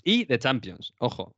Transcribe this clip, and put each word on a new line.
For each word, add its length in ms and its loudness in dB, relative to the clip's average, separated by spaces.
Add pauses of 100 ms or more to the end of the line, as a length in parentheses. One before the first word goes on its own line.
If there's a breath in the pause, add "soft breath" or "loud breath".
y 220 4
de 140 2
Champions, 600 -2
ojo, 380 -4